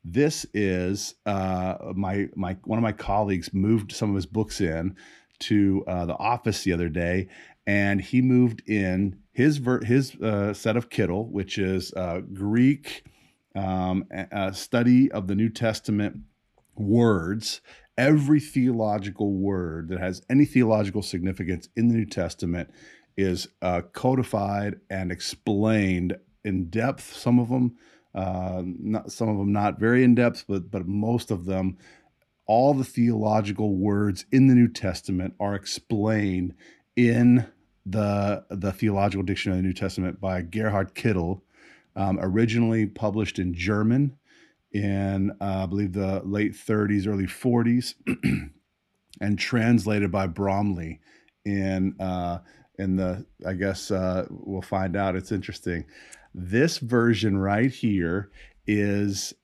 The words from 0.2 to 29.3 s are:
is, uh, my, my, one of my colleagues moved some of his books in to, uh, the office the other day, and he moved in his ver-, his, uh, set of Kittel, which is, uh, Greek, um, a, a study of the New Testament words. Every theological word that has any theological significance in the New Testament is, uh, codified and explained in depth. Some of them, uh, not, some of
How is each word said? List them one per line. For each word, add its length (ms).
is, 600
uh, 500
my, 400
my, 300
one 140
of 40
my 100
colleagues 600
moved 380
some 180
of 60
his 100
books 340
in 360
to, 460
uh, 200
the 100
office 480
the 80
other 160
day, 400
and 340
he 220
moved 440
in 520
his 260
ver-, 260
his, 320
uh, 380
set 220
of 120
Kittel, 400
which 300
is, 360
uh, 260
Greek, 720
um, 560
a, 200
a 240
study 580
of 140
the 80
New 160
Testament 720
words. 840
Every 420
theological 920
word 540
that 120
has 300
any 140
theological 580
significance 760
in 120
the 60
New 120
Testament 640
is, 320
uh, 220
codified 840
and 240
explained 1040
in 260
depth. 440
Some 240
of 120
them, 260
uh, 500
not, 480
some 160
of 80